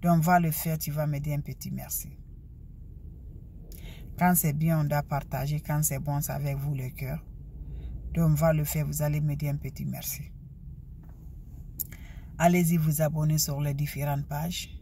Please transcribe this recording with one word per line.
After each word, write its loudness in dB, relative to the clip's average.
Donc, 6
va 8
le 4
faire, -2
tu -4
vas 0
me 0
dire 0
un 0
petit -6
merci. -6
Quand 8
c'est 4
bien, 4
on 4
doit 2
partager. -2
Quand 0
c'est 0
bon, 0
c'est -2
avec -2
vous -2
le -4
cœur. -6
Donc, 6
va 6
le 4
faire, 0
vous -2
allez 2
me 2
dire -2
un -2
petit -6
merci. -6
Allez-y 8
vous 4
abonner 4
sur 0
les 0
différentes -2
pages. -4